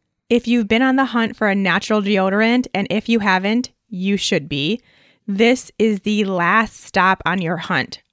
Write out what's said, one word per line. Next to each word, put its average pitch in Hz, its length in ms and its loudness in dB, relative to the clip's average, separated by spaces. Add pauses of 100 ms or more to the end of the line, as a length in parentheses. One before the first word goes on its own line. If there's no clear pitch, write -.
(300)
If 240 180 2
you've 233 220 2
been 226 120 2
on 262 140 2
the 269 80 2
hunt 226 320 -2
for 214 140 0
a 196 60 0
natural 196 460 0
deodorant, 208 720 2
and 196 160 -2
if 214 200 -2
you 233 100 2
haven't, 202 520 0 (180)
you 196 260 -2
should 175 320 -2
be, 151 340 -2 (460)
this 226 500 0
is 214 240 2
the 208 220 0
last 190 600 0
stop 190 400 2
on 180 160 -2
your 165 160 -2
hunt. - 560 -4